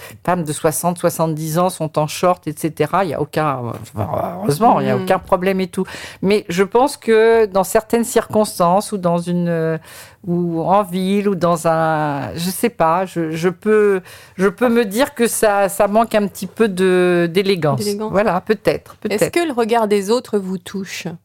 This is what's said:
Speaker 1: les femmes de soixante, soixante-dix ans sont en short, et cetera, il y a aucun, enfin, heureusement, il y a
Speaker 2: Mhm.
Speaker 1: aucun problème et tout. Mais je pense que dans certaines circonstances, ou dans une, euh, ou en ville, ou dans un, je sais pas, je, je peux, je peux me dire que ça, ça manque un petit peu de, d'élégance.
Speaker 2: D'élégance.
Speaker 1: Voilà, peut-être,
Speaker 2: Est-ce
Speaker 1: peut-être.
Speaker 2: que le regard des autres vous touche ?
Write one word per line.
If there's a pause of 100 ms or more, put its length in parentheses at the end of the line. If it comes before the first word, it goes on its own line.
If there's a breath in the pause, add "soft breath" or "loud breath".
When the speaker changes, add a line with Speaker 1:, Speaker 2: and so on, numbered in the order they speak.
(100)
Speaker 1:
les
femmes
de
soixante,
soixante-dix
ans
sont
en
short,
et
cetera,
il
y
a
aucun, (240)
enfin,
heureusement,
il
y
a
Speaker 2:
Mhm.
Speaker 1:
aucun
problème
et
tout. (380 loud breath)
Mais
je
pense
que
dans
certaines
circonstances,
ou
dans
une,
euh, (480 loud breath)
ou
en
ville,
ou
dans
un,
je
sais
pas,
je,
je
peux, (340 loud breath)
je
peux
me
dire
que
ça,
ça
manque
un
petit
peu
de,
d'élégance.
Speaker 2:
D'élégance.
Speaker 1:
Voilà,
peut-être, (160)
Speaker 2:
Est-ce
Speaker 1:
peut-être.
Speaker 2:
que
le
regard
des
autres
vous
touche ? (160)